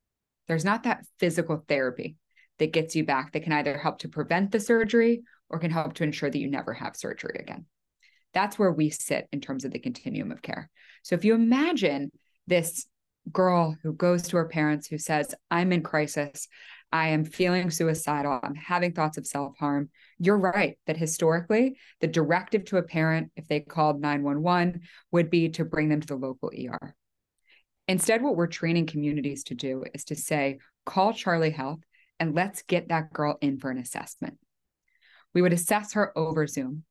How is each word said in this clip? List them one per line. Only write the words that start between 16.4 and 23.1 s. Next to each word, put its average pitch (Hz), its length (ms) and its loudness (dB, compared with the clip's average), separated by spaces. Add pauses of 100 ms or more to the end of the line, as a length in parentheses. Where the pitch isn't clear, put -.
I 160 160 2
am 156 160 2
feeling 180 440 0
suicidal, 151 720 0
I'm 143 140 -6
having 175 380 -2
thoughts 156 240 -2
of 147 100 -10
self-harm." 143 640 -4 (280)
You're 196 200 4
right 190 500 0
that 160 80 0
historically, 170 800 2 (220)
the 165 80 0
directive 170 580 2
to 190 120 -2
a 175 60 4
parent, 160 520 0